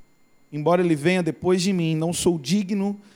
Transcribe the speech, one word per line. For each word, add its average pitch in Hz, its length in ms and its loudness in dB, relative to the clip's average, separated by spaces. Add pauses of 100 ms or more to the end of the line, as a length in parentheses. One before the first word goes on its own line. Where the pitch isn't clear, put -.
(540)
Embora 156 280 2
ele 170 140 2
venha 180 260 0
depois 180 400 0
de 196 120 0
mim, 160 240 0
não 160 160 -2
sou 175 260 0
digno 196 600 -2 (160)